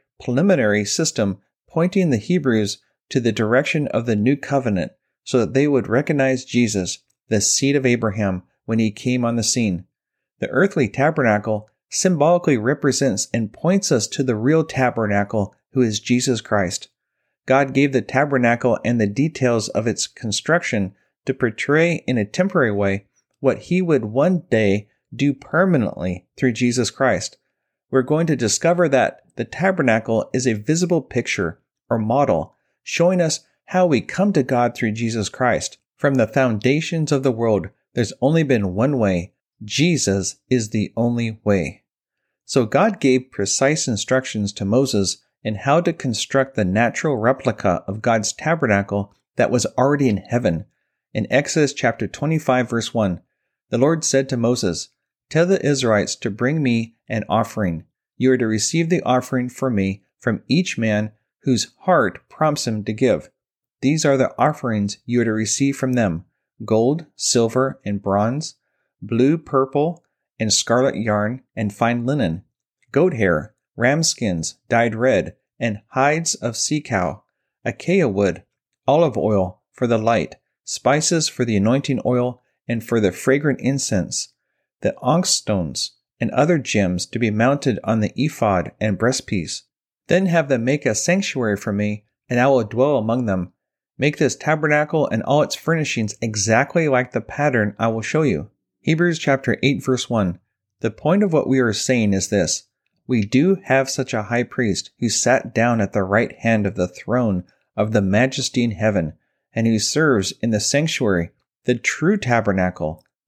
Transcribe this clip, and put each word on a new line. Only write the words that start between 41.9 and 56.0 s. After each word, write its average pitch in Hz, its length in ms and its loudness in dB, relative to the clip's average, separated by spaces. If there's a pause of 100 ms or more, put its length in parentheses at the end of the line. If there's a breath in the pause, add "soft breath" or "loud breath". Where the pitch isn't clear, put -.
So 123 200 2
God 180 360 0
gave 131 300 2
precise 139 580 -2
instructions 110 640 -2
to - 100 -8
Moses 104 540 0 (260)
in 107 120 -4
how 139 260 2
to 170 100 0
construct 135 640 -2
the 110 80 0
natural 113 540 0
replica 107 680 0
of 104 160 -8
God's 113 300 0
tabernacle 101 840 -2 (220)
that - 160 0
was 120 140 0 (120)
already 139 300 2
in 104 100 2
heaven. 95 460 -2 (500)
In 107 160 -2
Exodus 147 440 0
chapter 113 340 -2
twenty-five, 135 640 -2
verse 117 240 -4
one, 98 260 0 (500)
the 120 80 -2
Lord 156 280 2
said 135 240 0
to 127 80 -2
Moses, 113 520 -2 (400)
"Tell 160 160 2
the 190 200 0
Israelites 123 520 0